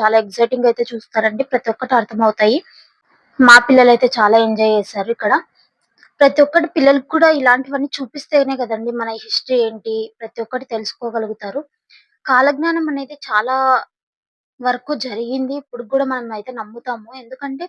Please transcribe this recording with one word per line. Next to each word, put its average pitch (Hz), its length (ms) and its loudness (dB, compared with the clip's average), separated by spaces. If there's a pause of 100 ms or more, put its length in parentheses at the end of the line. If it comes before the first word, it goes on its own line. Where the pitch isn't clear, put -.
చాలా 220 220 2
ఎక్సైటింగ్ 233 480 -2
అయితే 233 220 -2
చూస్తారండి. 220 580 -4
ప్రతి 240 240 -2
ఒక్కటి 254 260 -4
అర్థమవుతాయి. 214 580 0 (800)
మా 240 180 10 (120)
పిల్లలు 247 260 8
అయితే 240 140 2 (100)
చాలా 220 280 4
ఎంజాయ్ 220 320 0
చేశారు 202 380 -6
ఇక్కడ. 214 180 -2 (840)
ప్రతి 285 260 6
ఒక్కటి 302 300 0
పిల్లలకు 277 400 2
కూడా 320 140 4 (100)
ఇలాంటివన్నీ 262 580 0
చూపిస్తేనే 269 640 -4
కదండి 226 300 -6 (100)
మన 226 80 -8 (140)
హిస్టరీ 247 440 -2
ఏంటి 220 280 -8 (240)
ప్రతి 233 260 -10
ఒక్కటి 254 280 -10
తెలుసుకోగలుగుతారు. 220 880 -8 (640)
కాలజ్ఞానం 294 640 0
అనేది 277 240 -10 (120)
చాలా 240 260 -2 (1080)
వరకు 247 320 -4 (120)
జరిగింది. 254 580 -6
ఇప్పుడు 240 280 -12
కూడా 269 200 0
మనం 240 260 -8
అయితే 214 240 -12
నమ్ముతాము. 226 480 -12 (120)
ఎందుకంటే 269 480 -12